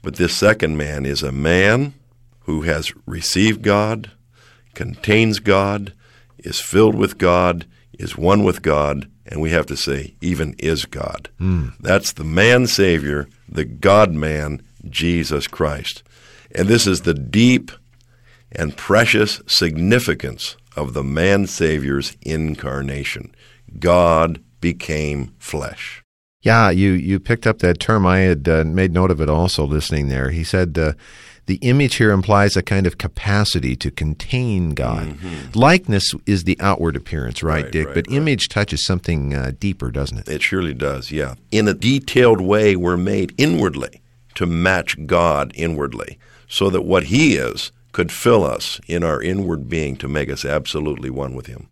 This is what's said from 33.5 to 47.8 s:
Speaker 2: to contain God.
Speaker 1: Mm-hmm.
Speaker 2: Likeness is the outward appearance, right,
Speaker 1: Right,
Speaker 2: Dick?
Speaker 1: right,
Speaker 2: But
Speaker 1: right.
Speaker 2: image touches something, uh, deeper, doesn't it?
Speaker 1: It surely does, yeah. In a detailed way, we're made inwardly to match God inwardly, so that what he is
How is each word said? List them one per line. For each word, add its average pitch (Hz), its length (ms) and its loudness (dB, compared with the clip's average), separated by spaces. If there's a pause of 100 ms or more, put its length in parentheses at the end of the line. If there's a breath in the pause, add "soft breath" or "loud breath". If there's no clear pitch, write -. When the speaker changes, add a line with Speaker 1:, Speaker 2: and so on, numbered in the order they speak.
Speaker 2:
to 71 160 -6
contain 90 800 -2
God. 65 380 -4
Speaker 1:
Mm-hmm. 76 500 -8
Speaker 2:
Likeness 135 560 2 (100)
is 92 200 0
the 90 140 2
outward 85 360 0
appearance, 65 480 -6
right, 78 200 0
Speaker 1:
Right, 67 80 -10
Speaker 2:
Dick? 78 160 -2
Speaker 1:
right, 69 80 -10
Speaker 2:
But - 120 -2
Speaker 1:
right. 127 80 -6
Speaker 2:
image 147 320 0
touches 101 380 -4
something, 80 480 -2
uh, 67 260 -4
deeper, 87 320 -6
doesn't 69 280 -2
it? - 100 -10
Speaker 1:
It 76 120 -4
surely 87 320 -2
does, 67 380 -6
yeah. 69 240 -4 (160)
In 107 160 2
a 95 60 2
detailed 123 680 4
way, 101 340 4
we're 87 220 0
made 95 400 -2
inwardly 104 640 -2 (340)
to 92 100 -2
match 85 600 0
God 80 500 0
inwardly, 73 600 -6 (300 soft breath)
so 98 220 0
that 90 140 0
what 90 220 2
he 120 300 4
is 62 360 -6 (200)